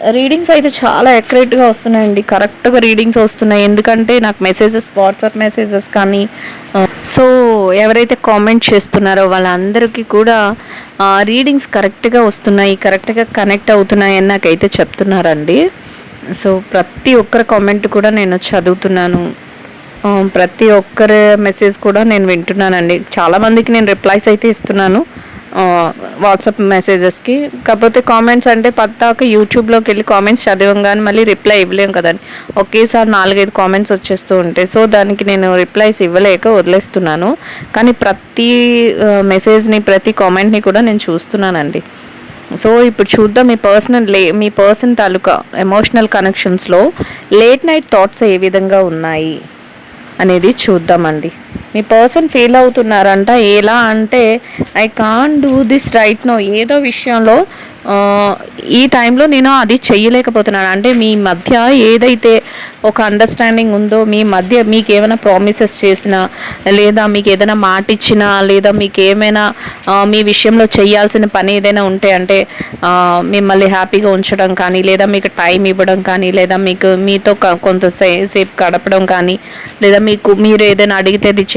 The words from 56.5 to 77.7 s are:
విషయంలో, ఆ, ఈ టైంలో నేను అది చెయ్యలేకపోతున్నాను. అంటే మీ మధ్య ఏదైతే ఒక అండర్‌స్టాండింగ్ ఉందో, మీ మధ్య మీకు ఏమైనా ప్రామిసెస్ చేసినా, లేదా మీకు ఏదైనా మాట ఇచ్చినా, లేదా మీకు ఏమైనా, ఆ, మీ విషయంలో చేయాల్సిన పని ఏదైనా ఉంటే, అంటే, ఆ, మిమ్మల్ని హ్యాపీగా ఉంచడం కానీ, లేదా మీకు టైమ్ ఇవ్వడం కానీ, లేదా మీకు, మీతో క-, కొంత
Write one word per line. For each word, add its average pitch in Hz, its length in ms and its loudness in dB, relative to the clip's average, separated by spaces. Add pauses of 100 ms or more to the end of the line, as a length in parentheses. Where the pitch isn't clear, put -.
విషయంలో, 240 680 0 (420)
ఆ, 202 480 0 (340)
ఈ 254 180 2
టైంలో 247 380 2
నేను 269 260 2
అది 254 280 2 (120)
చెయ్యలేకపోతున్నాను. 214 800 0
అంటే 208 240 0
మీ 220 220 0
మధ్య 208 560 0
ఏదైతే 226 720 2 (440)
ఒక 214 160 0
అండర్‌స్టాండింగ్ 220 720 0
ఉందో, 208 300 0
మీ 214 200 0
మధ్య 202 400 0
మీకు 214 280 0
ఏమైనా 214 240 2
ప్రామిసెస్ 208 720 0
చేసినా, 190 440 0 (400)
లేదా 208 360 2
మీకు 208 240 0
ఏదైనా 202 240 0
మాట 196 380 0
ఇచ్చినా, 208 500 0
లేదా 196 300 2
మీకు 202 300 -2
ఏమైనా, 208 520 0 (360)
ఆ, 196 140 2
మీ 214 200 0
విషయంలో 220 420 2
చేయాల్సిన 208 600 2
పని 196 280 -2
ఏదైనా 202 300 0
ఉంటే, 190 280 0
అంటే, 190 360 0 (380)
ఆ, 175 400 0
మిమ్మల్ని 196 400 0
హ్యాపీగా 196 460 0
ఉంచడం 190 420 -2
కానీ, 185 300 -2
లేదా 190 220 2
మీకు 202 220 -2
టైమ్ 185 400 -2
ఇవ్వడం 190 340 0
కానీ, 185 300 -2
లేదా 185 260 0
మీకు, 190 380 0
మీతో 196 380 0
క-, 190 200 0
కొంత 185 340 0